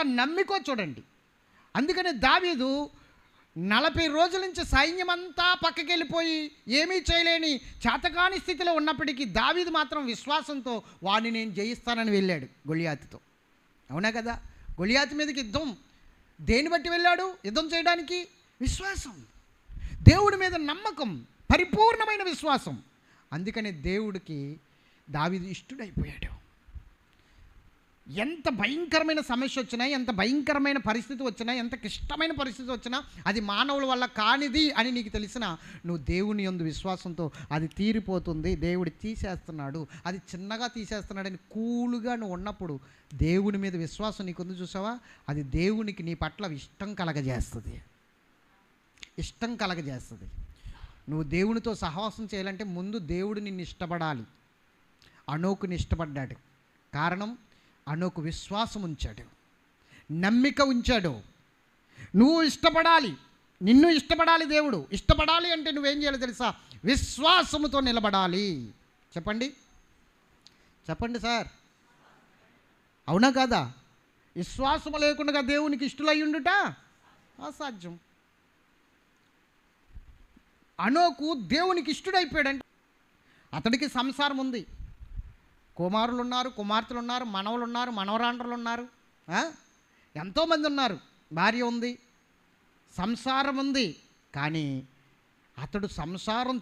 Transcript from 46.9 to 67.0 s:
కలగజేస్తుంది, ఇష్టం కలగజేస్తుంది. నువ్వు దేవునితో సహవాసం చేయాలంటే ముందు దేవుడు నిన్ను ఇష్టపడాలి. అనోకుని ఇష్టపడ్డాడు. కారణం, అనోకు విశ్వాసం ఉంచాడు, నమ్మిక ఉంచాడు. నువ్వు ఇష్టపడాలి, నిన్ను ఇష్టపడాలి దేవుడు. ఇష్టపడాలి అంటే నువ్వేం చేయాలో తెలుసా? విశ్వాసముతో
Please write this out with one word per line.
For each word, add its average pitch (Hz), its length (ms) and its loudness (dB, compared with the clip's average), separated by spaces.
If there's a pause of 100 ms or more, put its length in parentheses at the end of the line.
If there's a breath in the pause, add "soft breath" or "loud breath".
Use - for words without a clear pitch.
కలగజేస్తుంది, 135 840 -4 (1400)
ఇష్టం 233 360 -6
కలగజేస్తుంది. 139 720 -6 (800 soft breath)
నువ్వు 156 140 -2
దేవునితో 202 520 0
సహవాసం 202 500 -6
చేయాలంటే 190 380 -8
ముందు 190 360 -6
దేవుడు 190 400 -4
నిన్ను 196 220 -8
ఇష్టపడాలి. 160 600 -6 (1080 soft breath)
అనోకుని 180 460 -2
ఇష్టపడ్డాడు. 151 600 -4 (580)
కారణం, 180 380 -2 (560 soft breath)
అనోకు 170 340 -2
విశ్వాసం 208 600 -4
ఉంచాడు, 127 420 -6 (920 soft breath)
నమ్మిక 226 480 4
ఉంచాడు. 240 500 4 (1040 loud breath)
నువ్వు 269 260 10
ఇష్టపడాలి, 320 680 6 (500)
నిన్ను 254 260 10
ఇష్టపడాలి 330 580 6
దేవుడు. 294 340 2 (140)
ఇష్టపడాలి 320 580 4
అంటే 320 200 -2
నువ్వేం 285 280 0
చేయాలో 285 180 0
తెలుసా? 240 320 -2 (360 loud breath)
విశ్వాసముతో 294 920 2